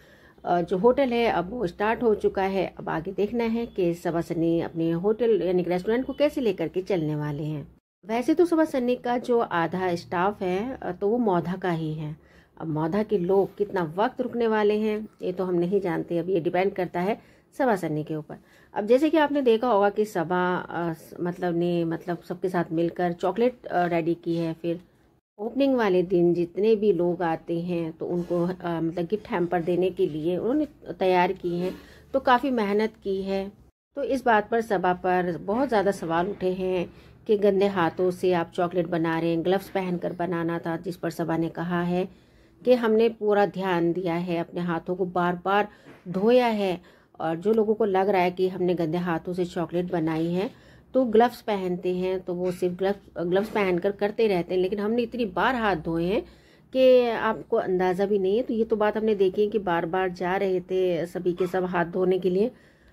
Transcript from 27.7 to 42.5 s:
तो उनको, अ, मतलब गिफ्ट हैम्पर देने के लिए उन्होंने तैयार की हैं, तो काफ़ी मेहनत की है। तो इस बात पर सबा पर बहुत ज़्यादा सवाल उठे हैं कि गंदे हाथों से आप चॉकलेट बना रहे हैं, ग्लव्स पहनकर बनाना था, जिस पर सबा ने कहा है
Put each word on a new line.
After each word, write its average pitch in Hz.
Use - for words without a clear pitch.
तो 160
उनको, 175
अ, 175
मतलब 170
गिफ्ट 208
हैम्पर 175
देने 175
के 180
लिए 156
उन्होंने 277
तैयार 185
की 175
हैं, 185
तो 269
काफ़ी 262
मेहनत 214
की 190
है। 196
तो 285
इस 254
बात 214
पर 233
सबा 190
पर 180
बहुत 214
ज़्यादा 202
सवाल 175
उठे 185
हैं 185
कि 214
गंदे 202
हाथों 185
से 180
आप 170
चॉकलेट 175
बना 165
रहे 165
हैं, 165
ग्लव्स 190
पहनकर 180
बनाना 170
था, 170
जिस 170
पर 170
सबा 165
ने 165
कहा 175
है 180